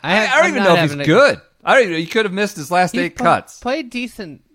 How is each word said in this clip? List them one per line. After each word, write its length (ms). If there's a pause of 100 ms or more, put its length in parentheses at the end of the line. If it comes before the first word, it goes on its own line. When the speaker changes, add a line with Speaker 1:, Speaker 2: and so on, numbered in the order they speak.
Speaker 1:
I 80
Speaker 2:
I, 40
Speaker 1:
have, 140
Speaker 2:
I 60
don't 100
Speaker 1:
I'm 60
Speaker 2:
even 120
Speaker 1:
not 60
Speaker 2:
know 60
if 60
he's 100
Speaker 1:
having 100
a 40
Speaker 2:
good. 360 (240)
I 80
don't 160
even, 100
he 60
could 200
have 80
missed 220
his 160
last 220
Speaker 1:
He's 80
Speaker 2:
eight 160
Speaker 1:
pl-, 80
Speaker 2:
cuts. 340
Speaker 1:
played 300
decent 540 (120)